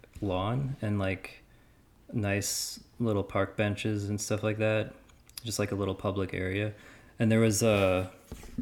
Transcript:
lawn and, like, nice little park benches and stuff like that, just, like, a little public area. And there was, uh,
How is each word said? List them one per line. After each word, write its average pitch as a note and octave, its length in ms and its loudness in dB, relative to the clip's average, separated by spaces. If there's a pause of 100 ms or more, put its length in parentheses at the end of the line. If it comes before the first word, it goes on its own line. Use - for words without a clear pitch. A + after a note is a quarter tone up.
(220)
lawn G#2+ 600 -2
and, G#2 180 0
like, F#2+ 440 -4 (720)
nice G2+ 680 -2 (200)
little G#2+ 240 2
park G2 340 -2
benches G#2 520 0
and G#2 120 -2
stuff G#2 220 -2
like G#2+ 140 0
that, G#2+ 360 0 (500)
just, A2+ 160 -6
like, G#2 120 0
a G2+ 40 -2
little F#2+ 200 0
public G2 380 -2
area. G2 400 -2 (460)
And A2 120 4
there A2 80 6
was, A2+ 240 4
uh, F#2+ 440 4 (540)